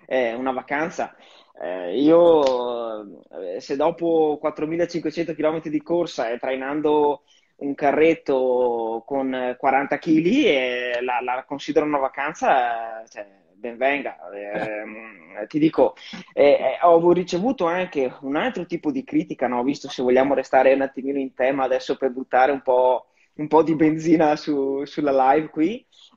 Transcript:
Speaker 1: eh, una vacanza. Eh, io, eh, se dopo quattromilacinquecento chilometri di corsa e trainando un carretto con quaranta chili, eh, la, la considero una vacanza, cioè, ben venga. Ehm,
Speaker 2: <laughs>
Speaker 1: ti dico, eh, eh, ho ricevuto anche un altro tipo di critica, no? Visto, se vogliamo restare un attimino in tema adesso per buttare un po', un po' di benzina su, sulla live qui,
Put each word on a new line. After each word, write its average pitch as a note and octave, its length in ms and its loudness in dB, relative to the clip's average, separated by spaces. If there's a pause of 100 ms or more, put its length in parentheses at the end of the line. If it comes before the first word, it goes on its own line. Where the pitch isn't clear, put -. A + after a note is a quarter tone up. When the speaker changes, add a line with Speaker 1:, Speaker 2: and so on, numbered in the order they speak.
Speaker 1:
eh, A#2+ 260 0
una B2+ 200 -4
vacanza. C#3+ 600 -6 (480)
Eh, F2+ 380 -6
io, C3 1040 4 (540)
eh, A2+ 40 -8
se C#3 160 -8
dopo D#3+ 640 0
quattromilacinquecento D#3+ 960 -4
chilometri D#3 340 -2
di D3+ 140 -2
corsa D#3+ 460 -4
e A#2+ 100 -6
trainando C#3+ 840 0 (340)
un C#3 180 -8
carretto B2+ 1300 0
con C3 540 -4
quaranta C#3 400 0
chili, F3 460 2
eh, B2 560 0
la, B2 200 -2
la B2+ 240 -4
considero D3 400 -2
una D3 140 0
vacanza, B2+ 1120 -2
cioè, G#2 180 -16 (340)
ben A#2 160 -10
venga. C3 400 -2 (160)
Ehm, G#2+ 1120 -10
Speaker 2:
<laughs> - 20 -14
Speaker 1:
ti D#3 120 -4
dico, D3+ 360 2 (380)
eh, C#3+ 180 6
eh, C3 300 2
ho E3+ 320 6
ricevuto F3+ 520 -2
anche E3 460 -2 (100)
un C#3 140 -6
altro F3+ 300 -4
tipo D3+ 260 -6
di B2+ 120 -4
critica, D3+ 440 -4
no? B2 160 -2
Visto, C#3 240 -4
se - 140 -8
vogliamo C3 320 4
restare C3 400 4
un C#3 80 0
attimino C3+ 380 -6
in C3 140 -8
tema C3+ 300 -2
adesso B2+ 320 -2
per C3+ 140 -2
buttare B2+ 420 2
un C#3 100 -2
po', B2+ 440 2 (300)
un D3+ 120 -8
po' D#3+ 160 6
di D#3+ 120 0
benzina D#3 600 2
su, C#3 500 -4
sulla C#3 480 2
live D#3 160 0
qui, F#3 360 -2 (320)